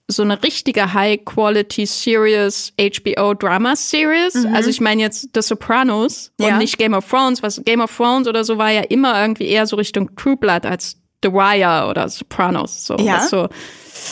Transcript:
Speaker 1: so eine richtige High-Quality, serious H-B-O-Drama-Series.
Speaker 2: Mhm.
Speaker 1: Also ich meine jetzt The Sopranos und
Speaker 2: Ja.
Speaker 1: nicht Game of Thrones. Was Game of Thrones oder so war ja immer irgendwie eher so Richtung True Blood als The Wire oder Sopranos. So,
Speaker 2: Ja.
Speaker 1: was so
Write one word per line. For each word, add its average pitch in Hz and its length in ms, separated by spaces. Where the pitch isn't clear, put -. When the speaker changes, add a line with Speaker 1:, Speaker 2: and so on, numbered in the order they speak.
Speaker 1:
so - 160
eine 208 200
richtige 202 500
High-Quality, 208 960
serious 214 920
H-B-O-Drama-Series. 208 1600
Speaker 2:
Mhm. 226 200
Speaker 1:
Also 226 140
ich 254 140
meine 214 180
jetzt 214 340
The 220 60
Sopranos 226 960
und 214 80
Speaker 2:
Ja. 214 120
Speaker 1:
nicht 220 180
Game 220 160
of 196 160
Thrones. 262 340
Was 208 220
Game 233 160
of 220 160
Thrones 240 320
oder 226 160
so 220 140
war 214 120
ja 214 120
immer 240 400
irgendwie 214 240
eher 214 200
so 214 100
Richtung 202 380
True 277 220
Blood 180 300
als - 320
The 196 100
Wire 185 560
oder - 220
Sopranos. - 760
So, - 140
Speaker 2:
Ja. 202 180
Speaker 1:
was 196 140
so 175 180